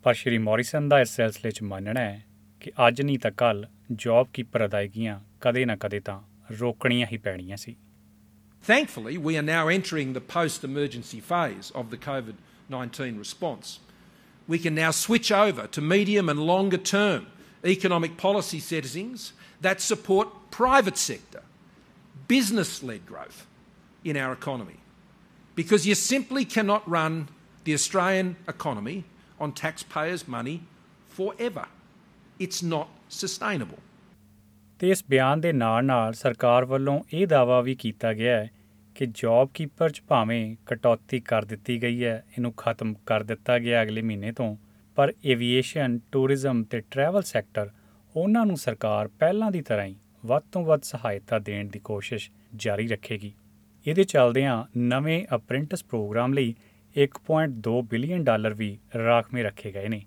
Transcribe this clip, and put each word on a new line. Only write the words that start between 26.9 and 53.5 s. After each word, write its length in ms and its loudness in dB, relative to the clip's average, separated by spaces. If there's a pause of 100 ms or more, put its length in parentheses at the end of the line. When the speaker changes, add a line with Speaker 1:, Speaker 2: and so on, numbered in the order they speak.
Speaker 2:
run 240 0 (460)
the 80 2
Australian 600 0 (220)
economy 420 -6 (400)
on 140 -4 (100)
taxpayers' 640 -6 (120)
money 200 -6 (600)
forever। 500 -6 (760)
It's 260 -6
not 180 -2 (260)
sustainable। 680 -6 (960)
Speaker 1:
ਤੇ 120 2
ਇਸ 180 2
ਬਿਆਨ 320 4
ਦੇ 120 0
ਨਾਲ-ਨਾਲ 600 2
ਸਰਕਾਰ 520 4
ਵੱਲੋਂ 340 0 (140)
ਇਹ 140 2
ਦਾਅਵਾ 340 6
ਵੀ 220 0
ਕੀਤਾ 300 -2
ਗਿਆ 240 2
ਹੈ 120 -2 (460)
ਕਿ 120 -2 (140)
ਜੌਬ 340 4
ਕੀਪਰ 360 0
'ਚ 180 -14
ਭਾਵੇਂ 480 2 (100)
ਕਟੌਤੀ 540 0
ਕਰ 240 0
ਦਿੱਤੀ 380 -6
ਗਈ 220 0
ਹੈ, 280 -2
ਇਹਨੂੰ 240 -4
ਖਤਮ 380 -4 (120)
ਕਰ 160 2
ਦਿੱਤਾ 360 0
ਗਿਆ 240 2
ਅਗਲੇ 200 -2
ਮਹੀਨੇ 300 -4
ਤੋਂ, 240 -4 (400)
ਪਰ 160 4 (200)
ਐਵੀਏਸ਼ਨ, 680 2 (140)
ਟੂਰਿਜ਼ਮ 520 2
ਤੇ 160 -6 (100)
ਟਰੈਵਲ 320 2
ਸੈਕਟਰ, 480 -4 (440)
ਉਹਨਾਂ 320 2
ਨੂੰ 100 2
ਸਰਕਾਰ 520 -2 (100)
ਪਹਿਲਾਂ 320 2
ਦੀ 120 -2
ਤਰ੍ਹਾਂ 240 -2
ਹੀ 100 -12 (300)
ਵੱਧ 160 2 (100)
ਤੋਂ 120 -2
ਵੱਧ 180 4
ਸਹਾਇਤਾ 560 -4
ਦੇਣ 300 -4
ਦੀ 100 -12
ਕੋਸ਼ਿਸ਼ 520 -8 (260)
ਜਾਰੀ 320 -2
ਰੱਖੇਗੀ। 440 -6 (540)